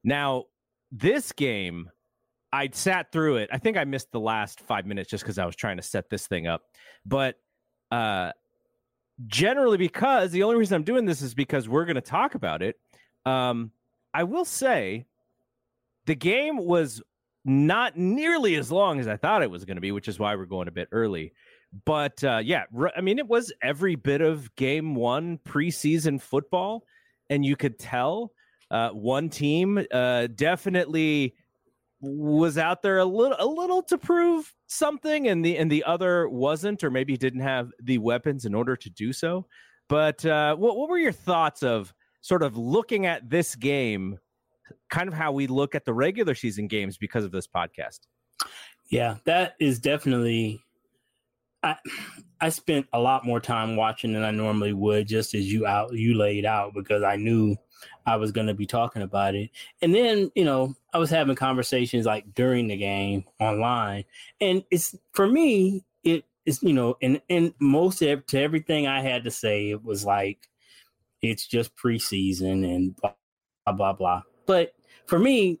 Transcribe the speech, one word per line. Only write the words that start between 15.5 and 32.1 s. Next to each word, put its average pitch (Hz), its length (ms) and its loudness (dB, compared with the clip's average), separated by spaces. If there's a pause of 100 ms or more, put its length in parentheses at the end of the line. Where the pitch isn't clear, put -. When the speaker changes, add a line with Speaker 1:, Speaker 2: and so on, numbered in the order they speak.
Speaker 1:
the 160 80 0
game 247 440 0
was 165 440 0 (420)
not 160 540 2
nearly 247 560 2
as 135 160 -2
long 175 300 2
as 117 80 -4
I 107 80 -2
thought 185 260 2
it 110 80 0
was 87 140 -12
gonna 90 160 -8
be, 98 100 -4
which 101 160 -6
is 101 140 -8
why 104 160 0
we're 95 100 -8
going 90 220 -6
a 85 40 -12
bit 87 200 -8
early. 101 400 -2 (520)
But, 147 380 -2
uh, 120 200 2
yeah, 127 300 -2
r-, 139 240 -2
I 170 40 -4
mean, 190 180 0
it 285 80 -6
was 233 260 0 (100)
every 147 340 0
bit 139 240 0
of 156 340 0
game 147 400 -2
one 139 440 -2
preseason 151 840 -2
football, 185 640 -2 (440)
and 143 160 2
you 139 120 2
could 127 240 -4
tell, 165 520 -2 (380)
uh, 113 200 0
one 127 380 -2
team, 170 640 0
uh, 123 380 2
definitely 156 1040 0 (680)
was 151 580 0